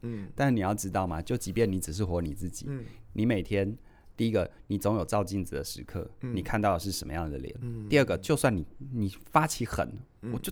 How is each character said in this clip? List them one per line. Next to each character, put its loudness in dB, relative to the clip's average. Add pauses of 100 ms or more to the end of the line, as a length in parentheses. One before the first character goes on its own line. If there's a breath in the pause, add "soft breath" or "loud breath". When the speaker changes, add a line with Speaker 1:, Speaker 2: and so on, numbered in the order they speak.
Speaker 1:
嗯。 -8
Speaker 2:
但 4
你 2
要 2
知 -4
道 2
嘛， -2
就 -2
即 -4
便 4
你 2
只 -4
是 0
活 2
你 -2
自 -4
己， -10
Speaker 1:
嗯。 -6 (300 loud breath)
Speaker 2:
你 2
每 2
天， 0 (400 soft breath)
第 2
一 2
个， 2 (160 soft breath)
你 0
总 2
有 0
照 0
镜 -2
子 -6
的 -2
时 -10
刻， -8 (120)
Speaker 1:
嗯。 -6
Speaker 2:
你 0
看 0
到 4
的 2
是 -4
什 -6
么 -6
样 -2
的 -6
脸？ -8
Speaker 1:
嗯。 -6
Speaker 2:
第 8
二 8
个， 2
就 2
算 4
你， -2 (120)
你 -2 (160)
发 6
起 -2
狠， 0 (360)
Speaker 1:
嗯。 -4
Speaker 2:
我 -2
就 -4